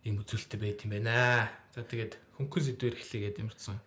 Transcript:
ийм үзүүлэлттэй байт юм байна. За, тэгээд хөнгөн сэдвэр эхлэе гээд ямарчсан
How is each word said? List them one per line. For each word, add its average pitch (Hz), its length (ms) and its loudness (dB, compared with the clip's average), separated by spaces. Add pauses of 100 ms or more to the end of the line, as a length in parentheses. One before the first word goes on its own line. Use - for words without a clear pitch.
ийм 104 160 0
үзүүлэлттэй - 360 -6
байт 104 280 -4
юм 104 80 -2
байна. 117 560 6 (240)
За, 120 80 -8
тэгээд 113 320 -4 (240)
хөнгөн 143 240 0
сэдвэр 123 320 0
эхлэе - 320 -8
гээд 101 160 -6
ямарчсан 107 440 -8